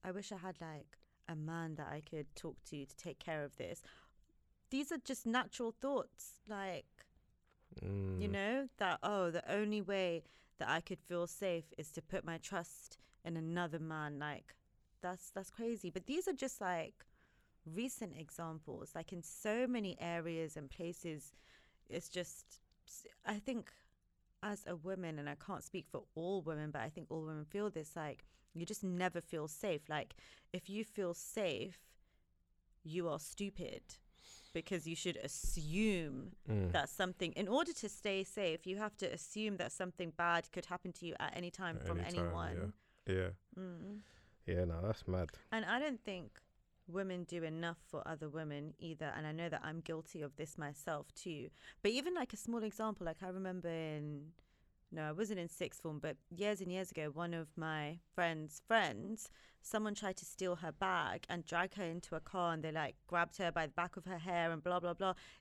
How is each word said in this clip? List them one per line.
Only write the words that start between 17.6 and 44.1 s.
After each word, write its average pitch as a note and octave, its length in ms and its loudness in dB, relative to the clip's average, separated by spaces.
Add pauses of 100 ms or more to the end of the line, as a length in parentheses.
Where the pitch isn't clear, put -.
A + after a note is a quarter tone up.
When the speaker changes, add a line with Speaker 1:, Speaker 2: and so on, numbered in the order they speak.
Speaker 1:
recent F3+ 520 -2
examples, D#3+ 760 -8
like, E3 180 -6
in F3 100 -6
so A#3 440 2
many A3 320 2
areas E3 580 0
and C#3+ 120 -8
places, E3 640 -6 (560)
it's - 200 -4
just, - 500 -6 (680)
I G#3 140 0
think A#3 320 -2 (720)
as G#3 240 -2
a F3 80 -2
woman, E3+ 440 -2
and C#3+ 100 -4
I D3 60 -4
can't - 280 -6
speak - 280 -6
for B2+ 120 -4 (120)
all F3+ 260 2
women, D3+ 300 0
but D3+ 100 0
I A#2+ 80 0
think D3+ 200 -10
all D#3+ 140 -2
women D#3 220 -4
feel G3+ 240 2
this, D#3 260 -4
like, D3+ 280 -4 (300)
you E3 120 -4
just G#3+ 180 -4
never F3+ 380 4
feel D#3 260 -2
safe. D3+ 420 0
Like, D3+ 260 0 (380)
if F#3 160 -4
you G#3 160 0
feel F3+ 280 2
safe, F3+ 640 0 (1040)
you E3+ 260 0
are D3+ 100 2
stupid, - 600 -4 (720)
because D#3+ 340 0
you E3 80 0
should F3 220 0
assume E3 1120 4 (180)
Speaker 2:
Mm. F#3 220 6
Speaker 1:
that D#3 180 6
something, F3+ 440 2
in G3 140 2
order D#4 260 6
to G#3+ 160 -2
stay F#3+ 340 2
safe, F3 440 2
you F#3 100 0
have G#3+ 200 -2
to F#3+ 100 0
assume G#3+ 500 0
that - 140 0
something F3+ 400 -2
bad E3+ 400 4
could F3 160 -4
happen F3+ 260 -4
to - 120 -8
you E3 140 -2
at - 160 0
any F3 160 -2
time F3 260 -2
Speaker 2:
At - 100 -2
Speaker 1:
from F2 120 2
Speaker 2:
any A#2+ 180 0
time, F2 80 4
Speaker 1:
anyone. E2+ 480 0 (340)
Speaker 2:
yeah. G2 60 4
Yeah. F#2 160 4 (300)
Speaker 1:
Mm. F#3 400 -8 (460)